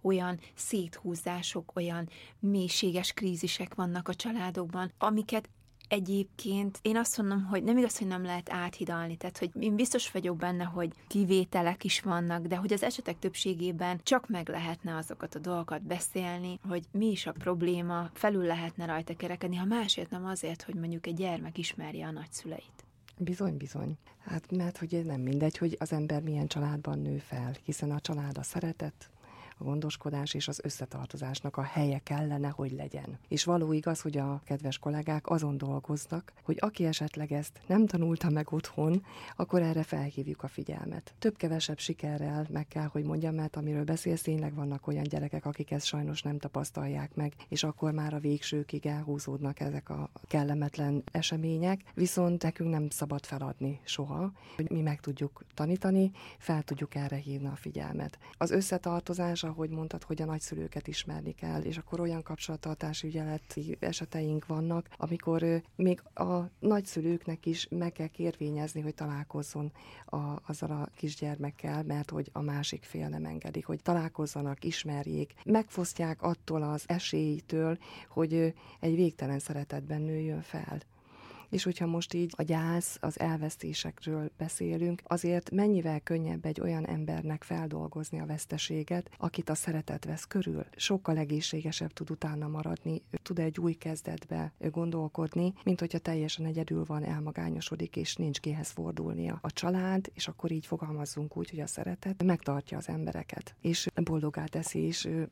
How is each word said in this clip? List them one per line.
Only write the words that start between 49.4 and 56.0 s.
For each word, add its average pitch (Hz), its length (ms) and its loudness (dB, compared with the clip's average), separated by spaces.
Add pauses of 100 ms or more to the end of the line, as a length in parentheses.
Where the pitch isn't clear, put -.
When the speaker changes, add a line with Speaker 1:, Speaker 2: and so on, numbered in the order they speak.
Speaker 2:
ezek 143 300 -2
a 147 200 -4 (160)
kellemetlen 147 760 2 (100)
események, 165 680 2 (140)
viszont 175 480 4
nekünk 165 280 2
nem 151 200 2
szabad 147 340 -2
feladni 139 600 -2
soha, 151 480 -2 (240)
hogy 160 140 0
mi 165 100 2
meg 151 200 2
tudjuk 143 440 -4 (100)
tanítani, 190 560 6 (280)